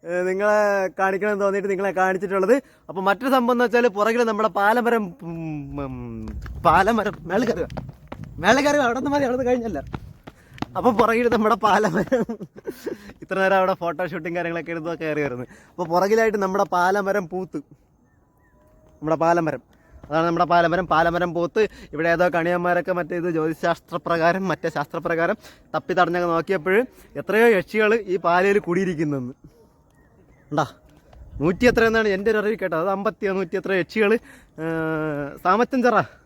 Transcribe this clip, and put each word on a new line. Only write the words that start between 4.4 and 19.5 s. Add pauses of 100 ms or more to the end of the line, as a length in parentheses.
പാലമരം, (240)
ഉം,
ഉം, (440)
പാലമരം (160)
മേളിൽ
കയറുക, (800)
മേളിൽ
കയറുക.
അവിടെ
നിന്ന്
മതി,
അവിടെ
നിന്ന്
കഴിഞ്ഞല്ല. (960)
അപ്പൊ (100)
പുറകിൽ
നമ്മുടെ
പാലമരം, (1000)
ഇത്ര
നേരം
അവിടെ
ഫോട്ടോ
ഷൂട്ടും
കാര്യങ്ങളൊക്കെ
എടുത്തു
കയറി
വരുന്നത്. (240)
അപ്പൊ
പുറകിലായിട്ട്
നമ്മുടെ (100)
പാലമരം
പൂത്ത്, (1400)
നമ്മുടെ
പാലമരം, (440)